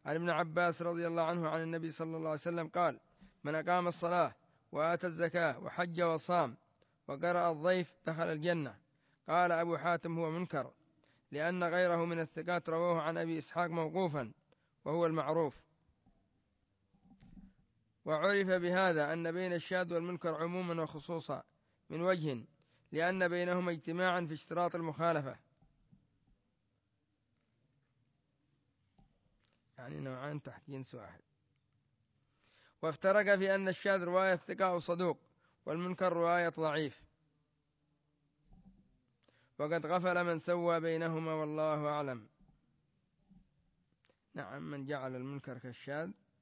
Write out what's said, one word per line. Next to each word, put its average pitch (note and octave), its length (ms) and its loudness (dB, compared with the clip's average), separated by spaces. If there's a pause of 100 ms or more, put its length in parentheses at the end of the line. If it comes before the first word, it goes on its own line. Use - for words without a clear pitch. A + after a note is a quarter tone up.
عن D3 100 -2
ابن E3+ 140 -2
عباس E3 520 0
رضي E3+ 260 -2
الله E3+ 160 0
عنه E3 260 0
عن D#3+ 120 -2
النبي E3 300 -4
صلى D#3+ 260 -6
الله D#3+ 120 -4
عليه D#3 100 -2
وسلم E3+ 280 -4
قال: D#3+ 320 0 (440)
من D3 120 -2
أقام F3 320 2
الصلاة E3+ 480 0 (360)
وآتى E3 360 0
الزكاة E3 520 0
وحج F3 420 -2
وصام E3 540 2 (520)
وقرأ F3 440 2
الضيف E3+ 420 2 (120)
دخل D#3+ 220 -2
الجنة". D#3+ 500 -2 (520)
قال F3 220 6
أبو E3+ 260 2
حاتم: E3 420 0
"هو E3 120 -2
منكر، D#3+ 420 -4 (580)
لأن E3+ 320 0
غيره E3+ 420 4
من E3+ 140 -2
الثقات E3 500 -4
رواه E3 320 2
عن E3 160 -2
أبي E3 200 -2
إسحاق E3 300 -2
موقوفا D#3+ 640 -2 (540)
وهو E3 200 2
المعروف". D#3+ 560 0 (2500)
وعرف F#3 420 4
بهذا F3 680 4
أن E3 180 -2
بين F3+ 220 -2
الشاذ F3 400 -2
والمنكر E3+ 420 -2
عموما E3+ 480 -2
وخصوصا D3+ 600 -8 (460)
من D#3 120 -4
وجه، D#3 440 0 (460)
لأن F3+ 360 2
بينهما F3 440 0
اجتماعا F3 540 0
في D#3 80 -6
اشتراط E3 420 -2
المخالفة، D#3 600 0 (4000)
يعني C3+ 220 -10
نوعان C#3 440 -8
تحت - 260 -18
جنس C3+ 260 -10
واحد. G2 260 -16 (1600)
وافترق G3 540 4
في G3 200 4
أن G3 120 0
الشاذ F#3+ 360 2
رواية F#3 320 4
ثقة F3+ 320 -2
أو F3+ 120 2
صدوق، E3+ 380 0 (480)
والمنكر F3+ 480 0
رواية E3+ 360 4
ضعيف، D#3 540 -2 (2500)
وقد D3+ 260 0
غفل F3 380 2
من E3+ 160 0
سوى E3+ 400 2
بينهما، D#3+ 540 -2
والله D3+ 560 0
أعلم. C#3 380 -4 (2000)
نعم، D3 380 -10
من C#3 140 -8
جعل C3 300 -6
المنكر C3 420 -8
كالشاذ C#3+ 540 -8 (300)